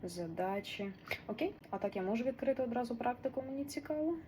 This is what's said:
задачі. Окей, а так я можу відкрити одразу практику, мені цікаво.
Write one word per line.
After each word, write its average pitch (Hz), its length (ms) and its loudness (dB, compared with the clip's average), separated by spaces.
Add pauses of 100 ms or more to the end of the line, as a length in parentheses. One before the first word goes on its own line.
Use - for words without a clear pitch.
задачі. 185 880 -2 (340)
Окей, 311 280 0 (140)
а 196 80 -2
так 196 180 2
я 196 60 2
можу 214 220 4
відкрити 262 400 2
одразу 240 320 2
практику, 247 520 0
мені 277 180 -2
цікаво. 311 520 0 (100)